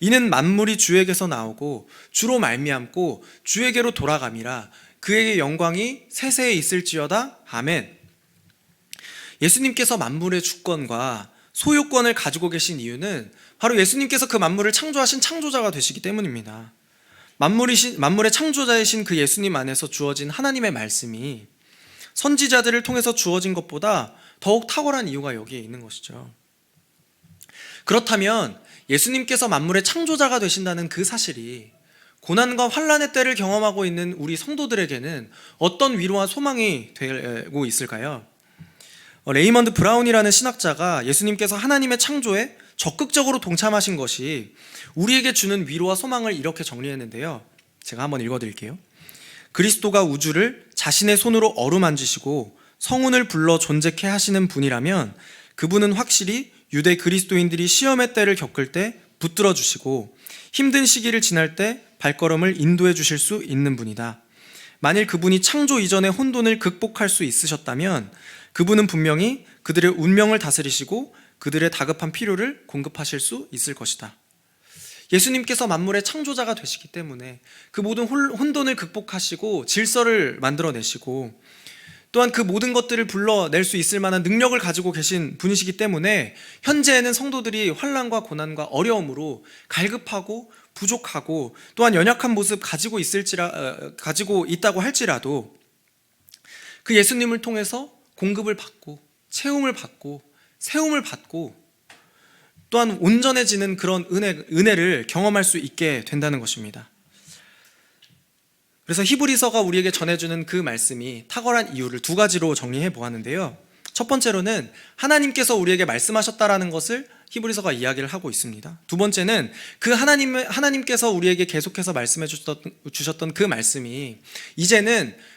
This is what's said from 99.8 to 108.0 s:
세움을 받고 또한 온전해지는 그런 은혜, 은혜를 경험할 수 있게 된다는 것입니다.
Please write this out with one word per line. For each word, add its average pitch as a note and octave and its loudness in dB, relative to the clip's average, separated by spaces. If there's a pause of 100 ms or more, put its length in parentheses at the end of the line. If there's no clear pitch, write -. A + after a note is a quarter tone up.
세움을 D4+ 0
받고 D#3 -12 (1160)
또한 A3+ 2
온전해지는 G#3 2
그런 F3+ -2
은혜, F#3 -2 (120)
은혜를 E3+ 4
경험할 G3+ 2
수 F3+ 0
있게 C#3+ -4
된다는 D3 -2
것입니다. A2+ -10 (2000)